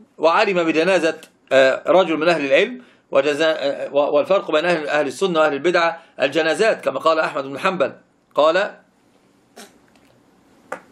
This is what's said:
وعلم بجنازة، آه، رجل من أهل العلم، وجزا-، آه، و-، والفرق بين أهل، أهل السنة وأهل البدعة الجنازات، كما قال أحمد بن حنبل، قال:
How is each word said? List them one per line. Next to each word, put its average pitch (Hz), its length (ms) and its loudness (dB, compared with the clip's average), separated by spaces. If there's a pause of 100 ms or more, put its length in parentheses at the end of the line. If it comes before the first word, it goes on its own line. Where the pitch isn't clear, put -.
(180)
وعلم 180 460 2
بجنازة، 160 520 0 (360)
آه، 135 360 4
رجل 160 300 2
من 156 120 0
أهل 156 160 0
العلم، 196 360 0 (300)
وجزا-، 143 300 0
آه، 143 520 -2
و-، 147 220 0
والفرق 170 360 0
بين 156 140 0
أهل، 160 220 -2
أهل 143 200 -2
السنة 165 320 -2
وأهل 151 140 2
البدعة 170 480 -2 (200)
الجنازات، 156 640 0
كما 135 140 -4
قال 160 200 0
أحمد 151 240 -4
بن 135 160 -10
حنبل، 170 340 0 (420)
قال: 160 360 2 (2250)